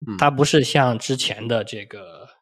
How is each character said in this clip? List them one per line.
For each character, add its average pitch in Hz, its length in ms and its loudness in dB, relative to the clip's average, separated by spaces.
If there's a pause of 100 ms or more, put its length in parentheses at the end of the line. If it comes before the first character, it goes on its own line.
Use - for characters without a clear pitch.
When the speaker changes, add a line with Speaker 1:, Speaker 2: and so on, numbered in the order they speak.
Speaker 1:
嗯。 104 100 -8
Speaker 2:
他 147 140 4
不 139 120 2
是 147 200 4
像 127 340 2
之 - 180 -4
前 117 320 -6
的 113 160 0
这 101 220 -12
个 90 420 -20 (140)